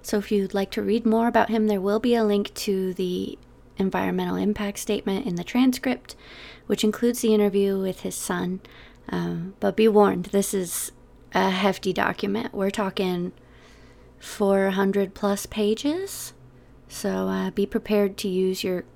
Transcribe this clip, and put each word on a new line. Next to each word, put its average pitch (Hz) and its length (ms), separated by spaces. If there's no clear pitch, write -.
So - 160
if 196 120
you'd 196 240
like 196 180
to 214 100
read 214 240
more 226 200
about 226 220
him, 214 180
there 202 140
will 202 200
be 240 140
a 226 100
link 202 300
to 190 400
the 185 440
environmental 185 580
impact 202 420
statement 202 480
in 175 100
the 170 80
transcript, 254 720
which - 180
includes 240 360
the 220 120
interview 196 480
with 190 200
his 185 140
son. 180 460
Um, 175 500
but 196 180
be 220 120
warned, 196 380
this 196 260
is 185 400
a 190 180
hefty 190 420
document. 196 600
We're 202 180
talking 185 640
four 196 520
hundred 196 440
plus 202 320
pages. 285 880
So, 190 400
uh, 190 220
be 202 160
prepared 208 520
to 208 100
use 185 360
your 185 180